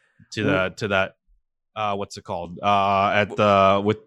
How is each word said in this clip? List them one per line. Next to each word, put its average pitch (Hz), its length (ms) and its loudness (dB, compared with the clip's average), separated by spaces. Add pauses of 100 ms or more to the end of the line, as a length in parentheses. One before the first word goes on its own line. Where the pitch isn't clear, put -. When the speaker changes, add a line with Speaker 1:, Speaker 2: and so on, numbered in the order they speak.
(320)
Speaker 1:
To 110 120 -6
Speaker 2:
Well 95 260 0
Speaker 1:
the, 90 60 -16
to 110 120 -6
that, 95 280 -2 (600)
uh, 107 200 -4
what's 98 200 -10
it 101 80 -18
called? 87 380 -10
Uh, 98 520 2
at 104 160 2
Speaker 2:
Wh- - 60 -10
Speaker 1:
the, 101 480 4
with, 107 220 0